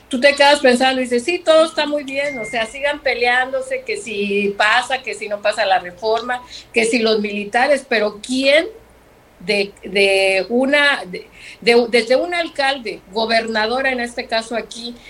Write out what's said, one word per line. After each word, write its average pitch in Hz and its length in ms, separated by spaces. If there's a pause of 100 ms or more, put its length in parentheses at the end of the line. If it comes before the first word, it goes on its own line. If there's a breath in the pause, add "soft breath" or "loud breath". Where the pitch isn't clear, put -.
tú 247 140
te 277 140
quedas 285 260
pensando 262 400
y - 20
dices, 240 220
"Sí, 349 140
todo 320 260
está 311 200
muy 294 200
bien, 277 340
o - 60
sea, 220 200
sigan 285 360
peleándose, 254 840
que 214 120
si 202 600
pasa, 247 460
que 208 120
si 214 120
no 208 140
pasa 214 240
la 190 140
reforma, 226 600 (320 loud breath)
que 226 120
si 233 140
los 220 200
militares", 208 720
pero 208 360
¿quién 269 420 (720)
de, 196 320 (100)
de 190 640
una, 277 580
de, 180 220 (320 loud breath)
de, 233 300
desde 226 260
un 339 180
alcalde, 277 680 (100)
gobernadora 226 800
en 247 80
este 240 280
caso 226 280
aquí, 233 400 (140 loud breath)